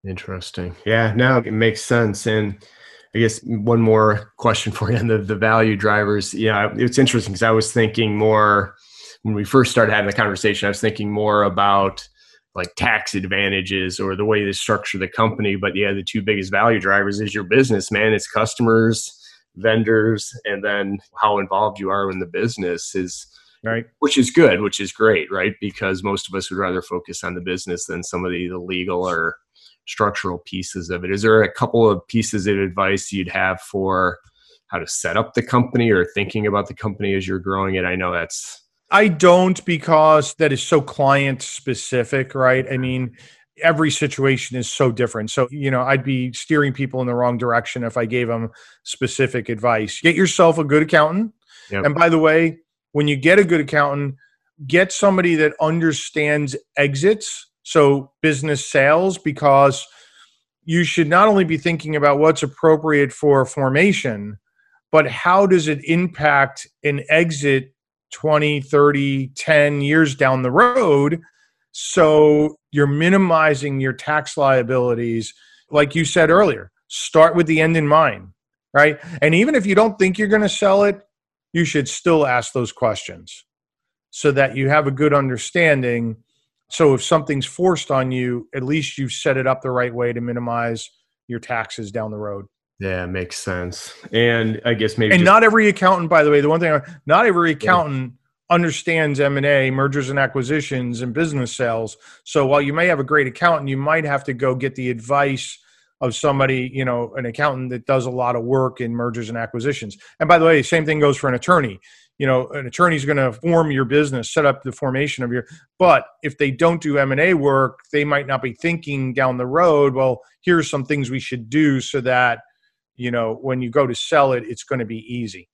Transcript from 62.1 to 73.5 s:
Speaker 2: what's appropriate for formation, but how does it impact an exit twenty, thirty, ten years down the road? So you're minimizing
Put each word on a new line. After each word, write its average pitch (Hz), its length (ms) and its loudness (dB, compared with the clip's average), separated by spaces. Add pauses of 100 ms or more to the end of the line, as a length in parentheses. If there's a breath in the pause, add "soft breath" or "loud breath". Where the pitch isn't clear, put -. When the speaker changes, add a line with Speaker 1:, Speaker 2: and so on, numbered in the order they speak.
Speaker 2:
what's 156 240 4
appropriate 151 720 2
for 139 320 2
formation, 131 960 -2 (520)
but 156 160 4
how 185 380 2
does 180 220 2
it 143 180 -4
impact 151 800 0 (180)
an 143 260 -4
exit 143 680 0 (360)
twenty, 151 480 0
thirty, 139 760 0
ten 147 460 2
years 147 340 2
down 131 260 2
the 127 80 -2
road? 165 720 2 (500 soft breath)
So 151 840 4 (160)
you're 143 160 2
minimizing 156 920 2